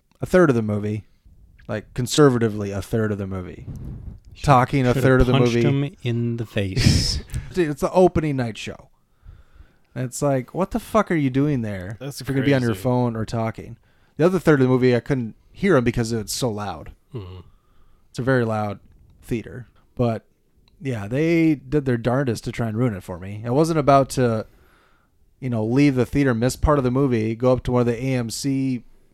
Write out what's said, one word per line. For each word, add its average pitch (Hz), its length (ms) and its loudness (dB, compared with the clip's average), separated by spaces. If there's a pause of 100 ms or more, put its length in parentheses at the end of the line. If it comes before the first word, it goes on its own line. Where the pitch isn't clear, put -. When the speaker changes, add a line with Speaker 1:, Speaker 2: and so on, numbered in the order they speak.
(220)
Speaker 1:
a - 40 -6
third 180 240 4
of 127 60 4
the 117 60 2
movie, 104 440 -4 (640)
like, 110 260 -10
conservatively 117 760 4
a 98 100 -4
third 110 300 -2
of 101 60 -4
the 98 100 -6
movie, 92 380 -10 (800)
talking 131 420 4
a 123 40 4
Speaker 2:
Should've 127 140 2
Speaker 1:
third 131 180 6
of 123 60 6
the 123 60 2
Speaker 2:
punched 120 220 4
Speaker 1:
movie. 139 320 0
Speaker 2:
him - 160 -12
in 120 340 -2
the 113 80 -6
face. - 720 0 (200)
Speaker 1:
<laughs> - 160 -10
Dude, 170 160 0
it's 147 120 -6
the 165 100 -2
opening 165 460 2
night 117 200 -4
show. - 320 -14 (1040)
And 127 100 -6
it's - 160 -8
like, 135 320 -2
what 175 180 -4
the 240 80 -4
fuck 208 300 -2
are 180 60 0
you 143 160 0
doing 139 320 0
there 101 360 -8
Speaker 3:
That's 135 220 -12
Speaker 1:
if 123 60 -10
you're 135 80 -2
gonna 131 100 0
be 139 80 4
on 135 80 2
your 117 100 0
Speaker 3:
crazy. 104 120 -4
Speaker 1:
phone 123 320 0
or 110 100 -6
talking? 113 520 -6 (400)
The 147 80 2
other 185 140 4
third 147 220 6
of 127 60 4
the 127 40 4
movie, 127 240 4
I 117 40 2
couldn't 120 360 -4 (160)
hear 190 260 2
him 123 60 4
because 117 280 0
it's 107 220 -6
so 127 180 -4
loud. 101 400 -10 (220)
Speaker 3:
Mm-hmm. 92 260 -14 (720)
Speaker 1:
It's - 80 -14
a 127 40 -4
very 123 220 2
loud 107 340 -4 (440)
theater. 120 440 -8 (280)
But, 117 300 -2 (540)
yeah, 120 280 -8
they 160 480 2
did 131 300 -4
their 123 120 0
darndest 120 460 -2
to 123 80 -8
try 117 160 -4
and 107 100 -6
ruin 120 160 0
it 92 100 -10
for 92 160 -10
me. 101 260 -12
I 120 40 -6
wasn't 160 300 2
about 139 320 4
to, 117 340 0 (960)
you 135 100 -8
know, 113 160 -2
leave 135 300 4
the 123 100 2
theater, 139 280 2
miss 117 220 0
part 147 220 2
of 135 60 0
the 123 80 2
movie, 120 440 0
go 127 180 2
up 123 100 -2
to - 80 -4
one 123 100 2
of 117 60 2
the 117 140 -2
A 131 140 -2
M 120 140 -4
C 135 540 -4 (300)